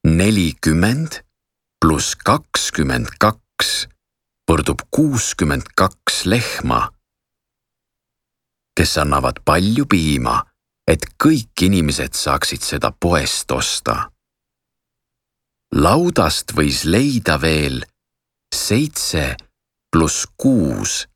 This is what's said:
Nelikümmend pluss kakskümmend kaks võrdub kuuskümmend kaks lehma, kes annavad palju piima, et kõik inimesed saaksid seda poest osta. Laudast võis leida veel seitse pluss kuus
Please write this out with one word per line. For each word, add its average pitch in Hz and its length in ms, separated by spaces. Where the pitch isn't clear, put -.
Nelikümmend 95 1160
pluss 78 340
kakskümmend - 920
kaks - 680
võrdub - 300
kuuskümmend 127 800
kaks - 460
lehma, - 680
kes 80 240
annavad 71 460
palju 101 420
piima, 69 540
et - 280
kõik 151 400
inimesed 73 520
saaksid - 480
seda 67 240
poest - 600
osta. - 600
Laudast 135 800
võis 73 320
leida 101 560
veel 73 460
seitse 87 840
pluss 80 420
kuus 73 800